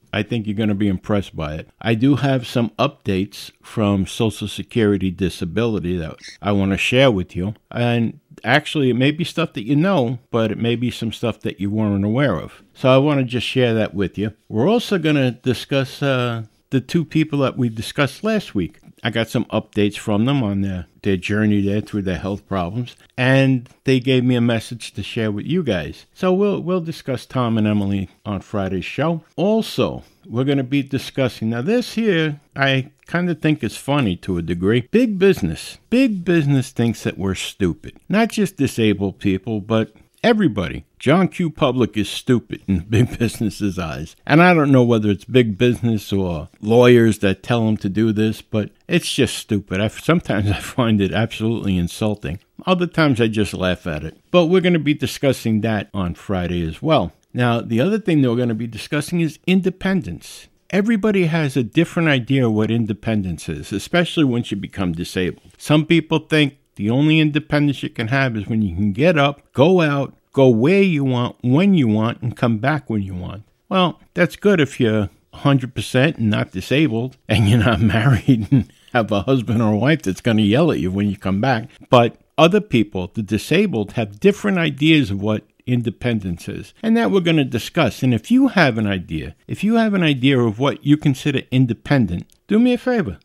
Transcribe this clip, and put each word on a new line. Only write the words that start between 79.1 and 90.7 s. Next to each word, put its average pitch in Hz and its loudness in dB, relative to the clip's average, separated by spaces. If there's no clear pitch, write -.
a 101 0
husband 120 0
or 107 2
a 107 2
wife 135 0
that's 95 -4
gonna 110 2
yell 123 4
at 107 -2
you 87 -2
when 101 0
you 98 -6
come 98 -2
back. 120 -2
But 117 4
other 208 4
people, 101 -2
the 113 -6
disabled, 110 -2
have 104 -6
different 196 0
ideas 147 2
of 98 -4
what 107 -2
independence 113 -4
is, - -12
and 220 2
that 226 2
we're 190 2
gonna 165 2
discuss. 127 -2
And 127 4
if - -4
you 262 4
have 143 2
an 110 0
idea, 87 -4
if - -6
you 220 2
have 220 2
an 185 0
idea 139 2
of 117 0
what 135 -2